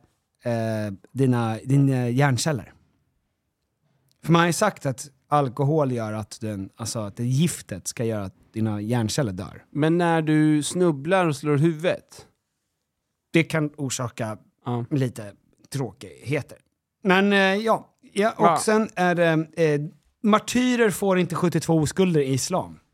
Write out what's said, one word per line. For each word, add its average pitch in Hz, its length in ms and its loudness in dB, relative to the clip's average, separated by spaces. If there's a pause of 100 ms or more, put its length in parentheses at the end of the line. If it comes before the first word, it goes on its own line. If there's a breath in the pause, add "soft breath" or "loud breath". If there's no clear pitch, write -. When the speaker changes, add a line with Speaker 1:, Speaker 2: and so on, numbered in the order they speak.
(440)
Speaker 1:
eh, 113 480 -4 (200)
dina, 120 520 0
dina 135 440 2
hjärnceller. 131 640 0 (1500)
För 160 80 2
man 170 80 6
har 170 60 4
ju 170 60 2
sagt 196 340 -2
att 139 240 -6 (180)
alkohol 139 640 0
gör 113 200 -4
att 107 280 -10
den, 101 360 -8
alltså 117 220 -8
att 104 180 -8
det 120 80 -4
giftet 127 640 -2
ska - 160 -6
göra 107 200 -4
att 95 100 -12 (180)
dina 110 280 -4
hjärnceller 110 520 -2
dör. 90 380 -12
Speaker 2:
Men 160 280 0
när 170 240 2
du 151 400 2
snubblar 175 640 0
och 151 100 0
slår 147 200 0
huvudet? 156 720 -2 (1040)
Speaker 1:
Det 165 120 4
kan 151 320 -4
orsaka 120 600 -6 (260)
Speaker 2:
Ja. 120 260 -4
Speaker 1:
lite 120 420 -4 (400)
tråkigheter. 110 840 -8 (440)
Men, 196 300 4
eh, 202 60 4
ja. 196 560 0 (180)
Ja, 214 240 0
och 214 100 4
Speaker 2:
Ja. 165 120 4
Speaker 1:
sen 220 360 2
är 180 200 2
det, 165 320 2 (180)
eh, 147 160 2 (420)
martyrer 226 680 2
får 190 280 0
inte 170 160 -2
sjuttiotvå 165 460 0
oskulder 165 400 2
i 135 120 0
islam. 127 460 -4 (160)